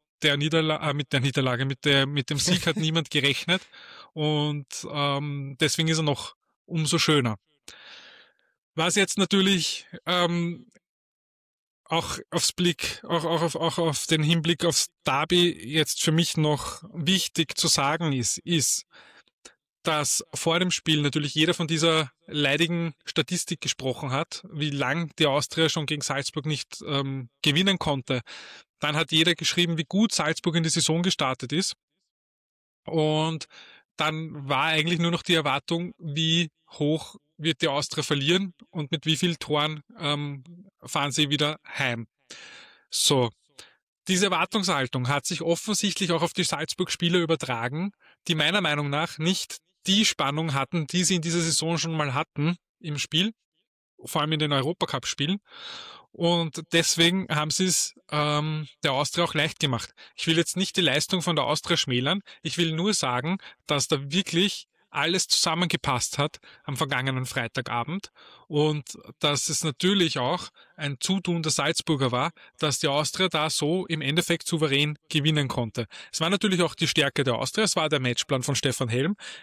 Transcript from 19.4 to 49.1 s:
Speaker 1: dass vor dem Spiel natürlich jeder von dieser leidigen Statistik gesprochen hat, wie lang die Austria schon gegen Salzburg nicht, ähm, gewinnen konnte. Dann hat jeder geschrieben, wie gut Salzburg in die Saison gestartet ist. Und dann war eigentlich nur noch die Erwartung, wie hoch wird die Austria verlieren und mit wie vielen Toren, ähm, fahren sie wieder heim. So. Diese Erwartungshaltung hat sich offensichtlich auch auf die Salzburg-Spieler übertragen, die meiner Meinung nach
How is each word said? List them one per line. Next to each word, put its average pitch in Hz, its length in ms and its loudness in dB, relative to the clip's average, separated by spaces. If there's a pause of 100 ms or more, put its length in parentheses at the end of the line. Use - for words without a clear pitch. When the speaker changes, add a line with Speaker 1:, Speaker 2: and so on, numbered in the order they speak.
Speaker 1:
dass 151 400 0 (100)
vor 165 260 0
dem 180 120 2
Spiel 156 300 2
natürlich 147 320 -2
jeder 160 200 4
von 170 140 -2
dieser 160 440 2 (160)
leidigen 156 640 0 (120)
Statistik - 560 -2
gesprochen 131 500 -4
hat, 143 400 -4
wie 151 180 -4
lang 143 480 -2
die 156 80 2
Austria 151 440 2
schon 156 160 -2
gegen 147 160 -4
Salzburg 143 440 -4
nicht, - 400 -4
ähm, 135 440 -4 (120)
gewinnen 180 380 2
konnte. 135 420 -2 (580)
Dann 147 160 -2
hat 160 160 0
jeder 165 240 4
geschrieben, 170 420 0
wie 160 100 -4
gut 208 240 4
Salzburg 160 440 0
in 165 80 2
die 160 60 0
Saison 165 320 2
gestartet 135 500 -2
ist. 170 220 0 (1120)
Und 156 600 0 (500)
dann 156 500 -4
war 139 180 2
eigentlich 160 340 2
nur 170 120 2
noch 170 120 -2
die 175 120 2
Erwartung, 160 600 -2
wie 160 520 0 (200)
hoch 151 460 -2 (220)
wird 156 240 -2
die 165 60 2
Austria 143 360 0
verlieren 170 500 0 (160)
und 151 220 -6
mit 160 140 -4
wie 156 120 2
vielen 175 220 0
Toren, 147 420 0 (160)
ähm, 147 460 -4 (400)
fahren 143 280 -2
sie 147 180 2
wieder 147 360 0
heim. 117 420 -4 (800)
So. 127 400 2 (800)
Diese 185 180 2
Erwartungshaltung 170 840 0
hat 143 180 0
sich 170 160 -4
offensichtlich 175 720 0
auch 165 120 2
auf 170 100 -2
die 185 100 -2
Salzburg-Spieler 170 760 0
übertragen, 151 720 -2 (360)
die 170 80 0
meiner 160 260 2
Meinung 147 280 0
nach 151 300 -2